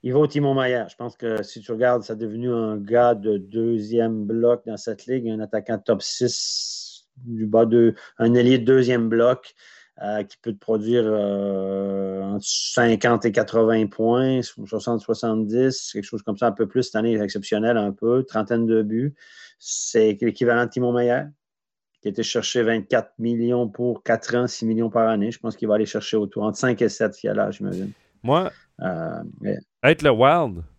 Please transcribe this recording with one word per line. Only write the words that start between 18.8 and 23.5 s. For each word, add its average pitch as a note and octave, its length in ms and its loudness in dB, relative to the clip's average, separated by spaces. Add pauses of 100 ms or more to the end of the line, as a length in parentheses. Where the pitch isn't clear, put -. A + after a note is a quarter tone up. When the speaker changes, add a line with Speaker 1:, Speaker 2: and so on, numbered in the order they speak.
Speaker 1:
buts. A2+ 320 -2 (460)
C'est - 600 0
l'équivalent A#2+ 460 2
de A#2 60 -10
Timo B2 200 -2
Meier, A#2+ 340 0 (760)
qui - 60 -6
était G#2 160 -4
cherché A#2 400 -2
vingt-quatre A2+ 560 0
millions A#2+ 480 0